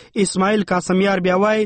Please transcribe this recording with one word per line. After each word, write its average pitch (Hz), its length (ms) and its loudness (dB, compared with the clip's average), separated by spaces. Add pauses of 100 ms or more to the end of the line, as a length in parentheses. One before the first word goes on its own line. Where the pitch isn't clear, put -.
(240)
اسماعیل 196 480 0
قاسمیار 185 560 0
بیا 180 160 2
وایي 220 220 0